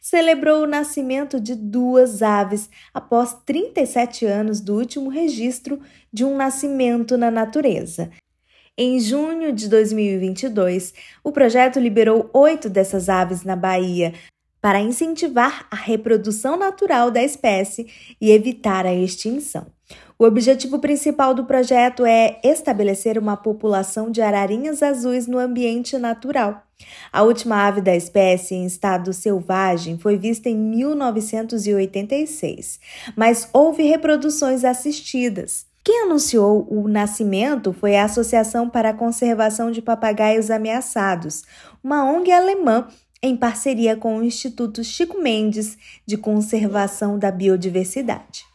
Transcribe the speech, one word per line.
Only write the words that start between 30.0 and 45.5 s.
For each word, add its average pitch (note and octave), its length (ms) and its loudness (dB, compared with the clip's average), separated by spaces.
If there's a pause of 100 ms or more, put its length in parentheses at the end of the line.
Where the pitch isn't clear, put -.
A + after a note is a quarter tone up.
vista A3 320 -4
em A3+ 80 -2
mil A3+ 400 -2
novecentos A3+ 720 -4
e G#3 80 0
oitenta G3 420 -2
e D4+ 120 -2
seis, - 520 -10 (380)
mas A3+ 340 2
houve D#4+ 300 4
reproduções D4+ 840 2
assistidas. B3 1040 -4 (180)
Quem A#4 200 2
anunciou A#3+ 680 2
o G#3+ 180 -2
nascimento G#3 840 -2
foi G3+ 240 2
a G3+ 80 4
Associação A#3 640 0
para A3 220 0
a - 20 -4
Conservação A#3 800 0
de A#3 100 -6
Papagaios A3 720 0
Ameaçados, G#3+ 880 -4 (420)
uma C#4 220 0
ong F4 260 2
alemã F4 560 2 (360)
em C4 120 0
parceria A3+ 640 -2
com A3 200 -4
o A3+ 60 -2
Instituto A#3 600 -6
Chico F4 360 -6
Mendes G#3+ 580 -2 (280)